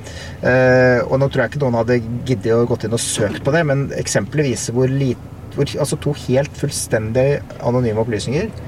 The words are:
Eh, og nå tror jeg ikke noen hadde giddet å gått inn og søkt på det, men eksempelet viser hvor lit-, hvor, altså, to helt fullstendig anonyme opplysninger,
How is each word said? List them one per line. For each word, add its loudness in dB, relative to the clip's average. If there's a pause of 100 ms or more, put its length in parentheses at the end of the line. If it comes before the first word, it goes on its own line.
(420)
Eh, 6
og 0
nå 2
tror 0
jeg -4
ikke -4
noen 0
hadde 2 (240)
giddet 0
å 4
gått -2
inn 0
og -4
søkt -2
på 2
det, 4
men 0 (100)
eksempelet 0
viser -6
hvor 2
lit-, 0 (240)
hvor, 0 (160)
altså, -2
to -2
helt 0
fullstendig 0 (340)
anonyme 0
opplysninger, -2 (220)